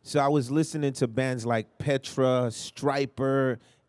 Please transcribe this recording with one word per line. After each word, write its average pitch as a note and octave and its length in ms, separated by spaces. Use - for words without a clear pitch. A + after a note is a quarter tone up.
So D3 140
I C#3 80
was C#3 240
listening D3+ 420
to B2+ 140
bands B2+ 380
like A2+ 320
Petra, C3 720
Stryper, C3+ 1120